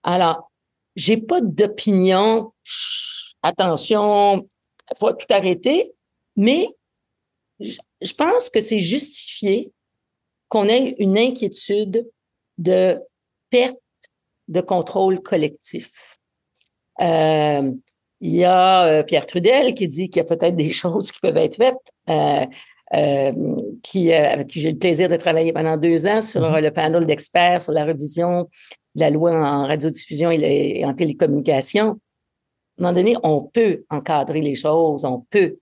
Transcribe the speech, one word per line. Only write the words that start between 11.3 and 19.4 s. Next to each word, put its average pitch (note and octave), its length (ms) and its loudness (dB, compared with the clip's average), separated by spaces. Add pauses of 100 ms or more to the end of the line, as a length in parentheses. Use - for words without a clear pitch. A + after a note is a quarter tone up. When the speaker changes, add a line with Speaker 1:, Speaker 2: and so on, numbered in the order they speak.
Speaker 1:
de F#3 420 2 (520)
perte B3+ 260 2 (680)
de F3+ 140 -2
contrôle F#3 600 0
collectif. - 960 -6 (840)
Euh, D3+ 720 2 (480)
il E3 160 -4
y F3 80 4
a, F#3 420 6
euh, D#3 180 4
Pierre D3+ 240 0
Trudel A#3+ 480 2